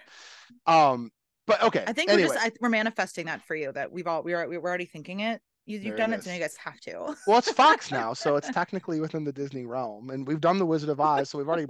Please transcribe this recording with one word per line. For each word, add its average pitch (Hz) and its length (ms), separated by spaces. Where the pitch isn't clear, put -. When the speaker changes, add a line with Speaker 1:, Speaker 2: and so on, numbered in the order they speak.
Speaker 1:
<laughs> - 640
Um, 139 440
but, 208 180
okay, 220 220
Speaker 2:
I 226 80
think 349 180
we're 208 80
just, 190 140
Speaker 1:
anyway. - 40
Speaker 2:
I, 226 140
we're 240 80
manifesting 214 560
that 156 180
for 165 120
you, 143 180
that 139 180
we've 175 160
all, 160 160
we 175 100
are, 170 140
we're 170 140
already 180 240
thinking 175 360
it. 220 200
You, 208 140
you've 208 160
Speaker 1:
There - 0
Speaker 2:
done 226 180
Speaker 1:
it 214 40
Speaker 2:
it, - 60
so 185 60
Speaker 1:
is. 180 60
Speaker 2:
you 175 60
guys 151 160
have - 240
to. - 400
<laughs> - 40
Speaker 1:
Well, 214 120
it's 254 140
Fox 302 400
now, 120 220
so 143 220
it's 143 140
technically 175 500
within 156 240
the 143 100
Disney 135 320
realm, 117 440
and 135 180
we've 151 140
done 170 160
The 190 80
Wizard 156 240
of 143 100
Oz, 147 300
so - 80
we've 139 100
already 160 220